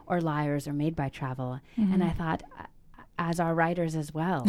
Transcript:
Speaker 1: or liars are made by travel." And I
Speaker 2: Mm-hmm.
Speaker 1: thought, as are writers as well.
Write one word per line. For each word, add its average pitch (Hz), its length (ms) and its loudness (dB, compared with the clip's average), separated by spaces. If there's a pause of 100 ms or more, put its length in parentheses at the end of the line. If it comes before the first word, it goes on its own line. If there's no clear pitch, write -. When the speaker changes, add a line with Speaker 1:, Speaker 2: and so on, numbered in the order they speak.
Speaker 1:
or 175 160 0
liars 147 440 0
are 147 60 -6
made 151 240 0
by 139 140 -2
travel." 127 500 -6 (160)
And 185 260 4
I 170 60 4
Speaker 2:
Mm-hmm. 160 100 -2
Speaker 1:
thought, 165 240 0 (760)
as 170 220 0
are 165 140 2
writers 165 400 2
as 156 200 -4
well. 160 340 -2